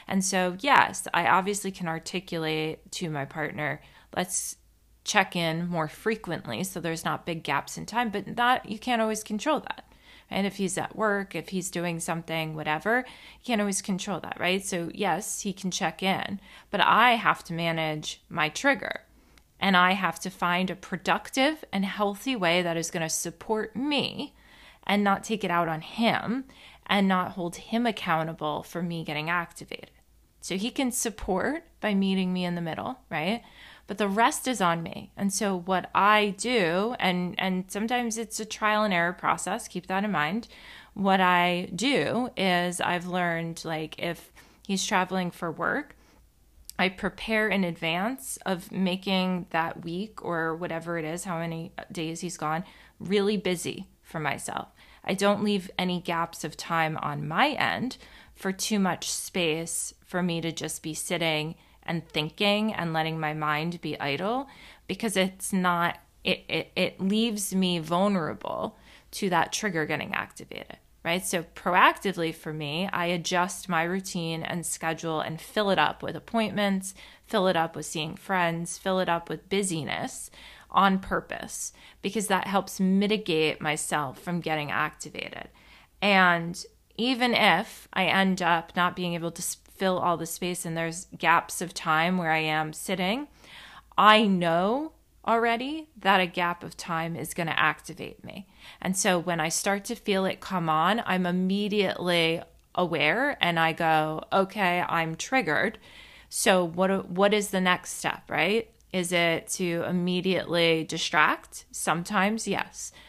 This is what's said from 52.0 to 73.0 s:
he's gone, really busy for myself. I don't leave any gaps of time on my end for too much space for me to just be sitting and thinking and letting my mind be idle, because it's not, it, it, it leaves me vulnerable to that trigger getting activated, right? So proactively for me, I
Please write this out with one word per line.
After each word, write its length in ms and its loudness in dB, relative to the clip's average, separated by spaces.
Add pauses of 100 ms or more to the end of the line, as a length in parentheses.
he's 160 -6
gone, 280 -2 (340)
really 380 2
busy 520 -4 (140)
for 180 -10
myself. 480 -4 (360)
I 100 -2
don't 300 2
leave 340 0
any 220 -2
gaps 440 -4
of 120 -8
time 420 0
on 300 -4
my 220 2
end 480 -2 (360)
for 180 -4
too 260 -2
much 320 0
space 840 -2 (140)
for 160 -2
me 180 2
to 120 -2
just 300 -8
be 120 -6
sitting 640 0 (280)
and 240 -4
thinking 640 0
and 200 -2
letting 260 0
my 160 -2
mind 460 -2
be 180 -4
idle, 480 -2 (400)
because 300 -4
it's 360 0
not, 460 2 (240)
it, 260 -2
it, 280 -4
it 240 -2
leaves 520 0
me 280 2
vulnerable 1000 -2 (320)
to 180 -4
that 240 2
trigger 320 -2
getting 300 -4
activated, 640 -10 (280)
right? 220 0
So 180 -2 (120)
proactively 760 4
for 200 -10
me, 400 -4
I 140 -2